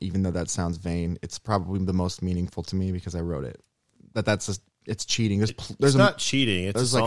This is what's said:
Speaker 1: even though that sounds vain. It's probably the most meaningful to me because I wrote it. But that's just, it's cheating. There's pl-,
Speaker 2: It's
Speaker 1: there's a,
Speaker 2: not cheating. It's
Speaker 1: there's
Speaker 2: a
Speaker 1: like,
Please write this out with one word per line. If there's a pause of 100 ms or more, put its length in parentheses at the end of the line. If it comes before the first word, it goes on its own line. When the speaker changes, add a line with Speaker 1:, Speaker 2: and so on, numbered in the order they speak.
Speaker 1:
even
though
that
sounds
vain.
It's
probably
the
most
meaningful
to
me
because
I
wrote
it. (500)
But
that's
just, (240)
it's
cheating.
There's
pl-,
Speaker 2:
It's
Speaker 1:
there's
a,
Speaker 2:
not
cheating.
It's
Speaker 1:
there's
Speaker 2:
a
Speaker 1:
like,